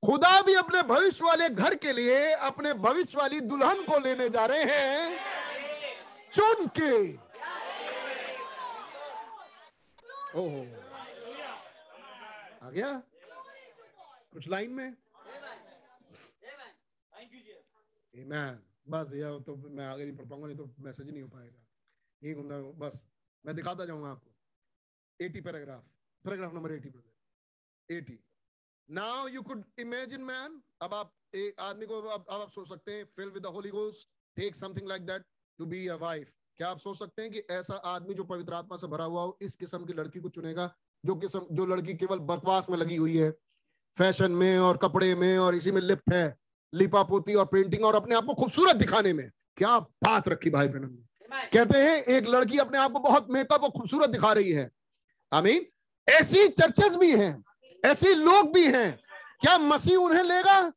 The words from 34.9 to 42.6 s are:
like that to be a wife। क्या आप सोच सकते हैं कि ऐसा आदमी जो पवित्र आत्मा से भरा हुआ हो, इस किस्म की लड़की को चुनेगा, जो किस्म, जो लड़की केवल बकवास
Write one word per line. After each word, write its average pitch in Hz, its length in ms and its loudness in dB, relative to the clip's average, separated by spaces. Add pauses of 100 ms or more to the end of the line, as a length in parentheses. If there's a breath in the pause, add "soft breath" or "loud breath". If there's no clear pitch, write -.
like 190 120 -10
that 185 180 -12 (400)
to 165 120 -12
be 185 160 -10
a 165 140 -10
wife। 160 260 -10 (300)
क्या 175 120 -8
आप 175 80 -12
सोच 196 200 -14
सकते 208 240 -16
हैं 220 80 -12
कि 214 80 -12
ऐसा 180 360 -12
आदमी 180 400 -12
जो 185 100 -10
पवित्र 170 300 -12
आत्मा 170 220 -12
से 175 100 -14
भरा 156 180 -10
हुआ 170 180 -8
हो, 185 200 -10
इस 202 140 -14
किस्म 180 280 -14
की 170 80 -14
लड़की 156 280 -12
को 175 80 -12
चुनेगा, 165 460 -10 (320)
जो 185 80 0
किस्म, 180 380 -8
जो 180 140 -2
लड़की 180 280 -4
केवल 185 240 -4
बकवास 175 520 -2